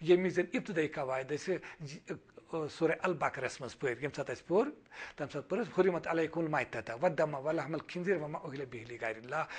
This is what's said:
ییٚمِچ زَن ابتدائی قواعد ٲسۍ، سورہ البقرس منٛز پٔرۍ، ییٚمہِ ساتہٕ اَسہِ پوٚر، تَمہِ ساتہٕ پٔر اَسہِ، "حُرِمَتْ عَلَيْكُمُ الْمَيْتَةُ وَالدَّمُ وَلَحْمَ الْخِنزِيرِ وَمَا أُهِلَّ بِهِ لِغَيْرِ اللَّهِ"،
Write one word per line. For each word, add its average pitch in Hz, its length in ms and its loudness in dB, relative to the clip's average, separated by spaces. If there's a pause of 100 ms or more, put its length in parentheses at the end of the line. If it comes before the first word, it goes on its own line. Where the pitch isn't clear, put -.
ییٚمِچ 180 300 8
زَن 175 220 2
ابتدائی 165 340 2
قواعد 131 440 -2
ٲسۍ، 160 220 0 (1000)
سورہ 160 400 2 (100)
البقرس 139 580 0
منٛز 123 180 -8
پٔرۍ، 127 160 2
ییٚمہِ 139 220 -6
ساتہٕ 131 180 -4
اَسہِ - 120 -14
پوٚر، 202 200 6 (500)
تَمہِ 143 160 -6
ساتہٕ 143 160 -6
پٔر 185 100 0
اَسہِ، 180 200 -4
"حُرِمَتْ 180 300 4
عَلَيْكُمُ 165 340 0
الْمَيْتَةُ 123 600 -2
وَالدَّمُ 160 320 2
وَلَحْمَ 147 400 -2
الْخِنزِيرِ 175 420 -2
وَمَا 151 220 -4
أُهِلَّ 139 320 -8
بِهِ 117 180 -10
لِغَيْرِ 113 360 -4
اللَّهِ"، 147 200 -2 (140)